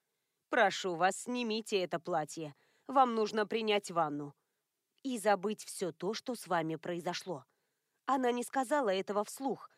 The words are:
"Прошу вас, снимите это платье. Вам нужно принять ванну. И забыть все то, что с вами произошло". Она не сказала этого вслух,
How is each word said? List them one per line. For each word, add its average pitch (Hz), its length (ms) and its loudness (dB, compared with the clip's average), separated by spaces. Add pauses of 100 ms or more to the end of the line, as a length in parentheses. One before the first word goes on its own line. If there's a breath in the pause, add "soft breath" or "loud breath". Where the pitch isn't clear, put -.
(500)
"Прошу 196 460 4
вас, 180 280 2
снимите 226 560 -2
это 170 200 -2
платье. 156 540 -4 (340 soft breath)
Вам 254 280 6
нужно 214 320 2
принять 214 440 0
ванну. 147 440 -2 (680)
И 254 140 -4
забыть 202 480 2
все - 260 -6
то, 180 220 -4
что 240 220 -6
с - 120 -12
вами 160 280 0
произошло". 170 720 -6 (600)
Она 254 260 2
не 240 120 0
сказала 269 460 0
этого 190 340 0
вслух, - 540 -6